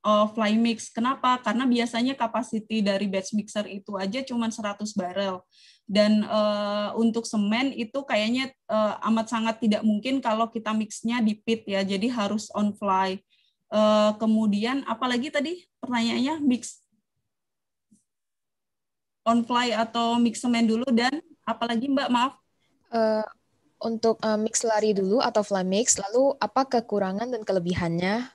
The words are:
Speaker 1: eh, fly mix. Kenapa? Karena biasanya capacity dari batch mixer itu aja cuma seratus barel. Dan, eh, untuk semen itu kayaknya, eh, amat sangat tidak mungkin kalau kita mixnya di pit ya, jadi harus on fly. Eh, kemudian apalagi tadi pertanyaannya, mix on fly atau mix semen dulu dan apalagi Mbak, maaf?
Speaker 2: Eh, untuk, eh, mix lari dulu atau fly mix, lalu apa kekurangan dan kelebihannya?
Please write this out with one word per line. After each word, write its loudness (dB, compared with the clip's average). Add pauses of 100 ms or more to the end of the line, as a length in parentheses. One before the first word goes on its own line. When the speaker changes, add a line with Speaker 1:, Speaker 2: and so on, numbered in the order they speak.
Speaker 1:
eh, 4 (100)
fly 2
mix. 0
Kenapa? 0
Karena -2
biasanya 2
capacity -2
dari 0
batch -4
mixer -4
itu -10
aja -4
cuma -4
seratus -6
barel. -4 (480)
Dan, 4
eh, -2
untuk 0
semen 0
itu -8
kayaknya, -2
eh, -2 (140)
amat 2
sangat -2
tidak 2
mungkin 0
kalau 0
kita -4
mixnya -2
di 0
pit -2
ya, -2
jadi -2
harus -4
on -2
fly. 0 (560)
Eh, 4 (100)
kemudian 2
apalagi -2
tadi -2 (240)
pertanyaannya, 0
mix -2 (2500)
on 2
fly 0
atau 0
mix 2
semen 2
dulu 2
dan 2 (320)
apalagi -2
Mbak, 0
maaf? 0 (560)
Speaker 2:
Eh, 0 (560)
untuk, 0
eh, 0
mix -2
lari 2
dulu 2
atau 2
fly 0
mix, 2
lalu 2
apa 0
kekurangan -2
dan -6
kelebihannya? 0